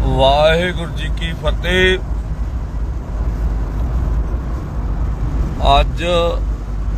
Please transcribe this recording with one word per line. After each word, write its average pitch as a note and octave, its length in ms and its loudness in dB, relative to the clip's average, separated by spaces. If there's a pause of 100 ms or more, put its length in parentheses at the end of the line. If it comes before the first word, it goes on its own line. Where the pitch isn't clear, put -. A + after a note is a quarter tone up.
ਵਾਹਿਗੁਰੂ D#3+ 880 4
ਜੀ E3 200 -4
ਕੀ E3 180 -4
ਫਤਿਹ। F3+ 640 2 (3750)
ਅੱਜ C3+ 340 4 (920)